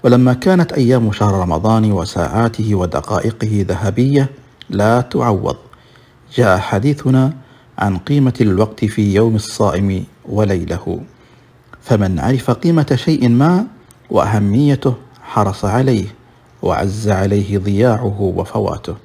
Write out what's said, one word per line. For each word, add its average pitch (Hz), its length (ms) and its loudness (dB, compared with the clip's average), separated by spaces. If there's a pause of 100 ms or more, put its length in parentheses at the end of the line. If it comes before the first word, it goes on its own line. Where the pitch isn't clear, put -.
ولما 123 300 6
كانت 180 380 2
أيام 120 400 2
شهر 104 220 0
رمضان 98 580 0
وساعاته 104 800 -2
ودقائقه 104 920 -2
ذهبية 117 640 0 (400)
لا 107 300 2
تعوض، 117 560 -2 (800)
جاء 98 240 4
حديثنا 131 760 0 (420)
عن 98 200 0
قيمة 135 420 0
الوقت 107 440 0
في 104 300 0
يوم 113 200 2
الصائم 98 680 -2 (200)
وليله. 92 760 -4 (800)
فمن 95 380 0
عرف 123 320 -2
قيمة 151 440 0
شيء 127 340 0
ما 165 380 2 (440)
وأهميته 113 840 2 (280)
حرص 98 420 -4
عليه، 113 420 0 (560)
وعز 98 460 -2
عليه 98 500 0
ضياعه 104 640 0
وفواته. 95 840 -4